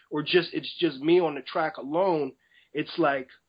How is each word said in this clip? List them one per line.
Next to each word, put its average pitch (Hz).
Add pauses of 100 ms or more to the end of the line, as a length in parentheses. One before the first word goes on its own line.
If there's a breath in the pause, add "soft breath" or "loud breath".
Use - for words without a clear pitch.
(120 soft breath)
or 151
just, 165
it's 151
just 143
me 170
on 151
the 131
track 160
alone, 151 (400 soft breath)
it's 143
like, 139 (180)